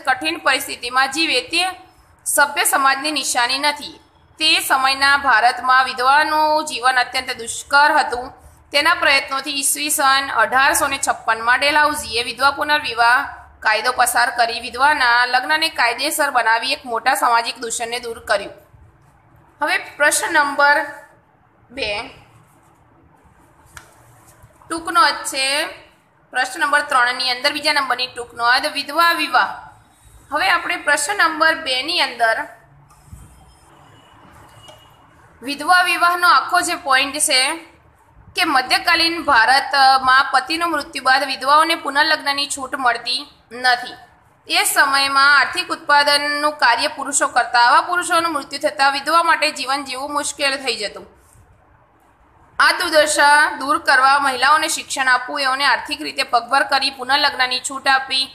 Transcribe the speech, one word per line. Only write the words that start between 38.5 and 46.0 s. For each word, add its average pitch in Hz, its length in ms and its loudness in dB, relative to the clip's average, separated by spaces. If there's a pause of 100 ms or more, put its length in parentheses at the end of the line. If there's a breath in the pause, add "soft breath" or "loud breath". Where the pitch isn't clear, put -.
ભારતમાં 262 1080 4
પતિનું 330 380 -2
મૃત્યુ 285 320 -6
બાદ 262 220 2
વિધવાઓને 277 500 2
પુનર્લગ્નની 285 760 -2
છૂટ 269 280 -8
મળતી 254 560 -4 (200)
નથી. 247 420 -2 (540)
એ 349 160 0
સમયમાં 277 760 4
આર્થિક 339 300 -2
ઉત્પાદનનું 294 840 0